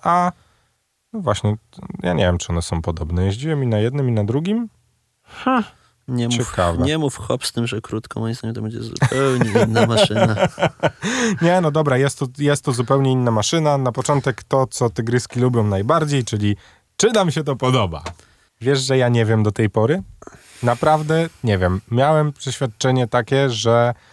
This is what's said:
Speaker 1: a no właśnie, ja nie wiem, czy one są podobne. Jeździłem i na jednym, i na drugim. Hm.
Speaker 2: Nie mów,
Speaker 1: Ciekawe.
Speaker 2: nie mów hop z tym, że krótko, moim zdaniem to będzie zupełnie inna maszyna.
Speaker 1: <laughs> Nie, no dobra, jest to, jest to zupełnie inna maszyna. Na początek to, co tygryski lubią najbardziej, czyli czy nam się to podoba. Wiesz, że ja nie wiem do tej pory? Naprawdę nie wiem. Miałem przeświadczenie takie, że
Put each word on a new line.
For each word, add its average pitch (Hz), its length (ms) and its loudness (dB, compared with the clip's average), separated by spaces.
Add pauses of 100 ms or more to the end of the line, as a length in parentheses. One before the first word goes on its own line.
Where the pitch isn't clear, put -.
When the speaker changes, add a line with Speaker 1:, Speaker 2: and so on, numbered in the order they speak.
Speaker 1:
a 175 280 2 (840)
no 226 60 -8
właśnie, 110 380 0 (460)
ja 90 100 0
nie 82 120 2
wiem, 87 120 2
czy - 160 -8
one 85 80 0
są 85 200 -4
podobne. 82 440 -4
Jeździłem 135 380 -2
i 127 40 -2
na 110 120 0
jednym, 127 300 0
i - 20 0
na 107 120 0
drugim. 180 460 -2 (540)
Hm. 254 400 -2 (440)
Speaker 2:
Nie 120 200 -2
mów, 120 100 0
Speaker 1:
Ciekawe. 87 460 0
Speaker 2:
nie 147 140 0
mów 151 180 -2
hop - 300 -4
z - 60 -6
tym, 117 160 -2
że 104 140 -6
krótko, - 380 -8
moim 113 160 -4
zdaniem 113 200 -8
to 107 60 -8
będzie 110 220 -6
zupełnie 127 680 0 (160)
inna 110 180 2
maszyna. 110 500 2 (540)
Speaker 1:
<laughs> 226 520 -2
Nie, 180 200 4
no 156 100 0
dobra, 143 260 0
jest 135 220 0
to, 143 60 -2 (120)
jest 143 280 0
to 143 60 0
zupełnie 131 400 2
inna 127 200 2
maszyna. 147 460 2
Na 131 140 0
początek 135 520 -2
to, 131 240 0
co 120 220 -2
tygryski 120 500 -2
lubią 120 240 2
najbardziej, 131 640 0
czyli 104 300 -2 (420)
czy 226 140 2
nam 196 200 2
się 151 120 -4
to 139 120 -2
podoba. 110 480 0 (580)
Wiesz, 135 180 2
że 131 180 0
ja 123 120 4
nie 120 160 4
wiem 110 180 2
do 107 80 2
tej 107 180 0
pory? 135 340 0 (600)
Naprawdę 151 640 2 (140)
nie 107 140 2
wiem. 90 240 0 (100)
Miałem 147 420 2
przeświadczenie 127 720 -2
takie, 135 420 0
że 117 440 2 (200)